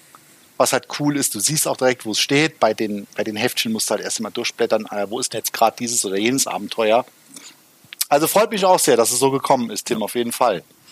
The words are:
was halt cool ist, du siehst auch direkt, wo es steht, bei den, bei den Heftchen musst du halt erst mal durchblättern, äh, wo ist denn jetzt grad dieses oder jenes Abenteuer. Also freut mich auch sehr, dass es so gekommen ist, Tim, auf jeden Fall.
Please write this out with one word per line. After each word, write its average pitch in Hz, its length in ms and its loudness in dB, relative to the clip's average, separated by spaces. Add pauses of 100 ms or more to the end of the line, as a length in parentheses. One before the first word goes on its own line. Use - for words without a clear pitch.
(580)
was 131 160 4
halt 127 140 -2 (120)
cool 147 180 0
ist, 131 180 -2
du 104 40 -6
siehst 151 280 0
auch 139 100 -2
direkt, 127 300 0
wo 107 60 -4
es - 60 -2
steht, 151 400 0
bei 110 140 4
den, 104 320 -4 (100)
bei 110 80 -4
den 107 120 -6
Heftchen 113 360 -2
musst 110 200 -2
du - 20 2
halt 101 100 -2
erst 98 180 -6
mal 104 100 -6
durchblättern, 110 560 -2
äh, 104 240 -4
wo 123 80 -6
ist - 140 -6
denn 117 40 -6
jetzt - 160 -8
grad - 260 0
dieses 120 240 -4
oder 98 140 -2
jenes 127 300 0
Abenteuer. 107 580 0 (1040)
Also 151 180 2
freut 214 240 4
mich 196 140 -2
auch 185 120 6
sehr, 131 180 4
dass 113 160 4
es 123 60 -2
so 135 140 4
gekommen 131 400 0
ist, 101 140 -8
Tim, 110 180 -2
auf 101 100 -6
jeden 120 200 -2
Fall. 104 280 2 (300)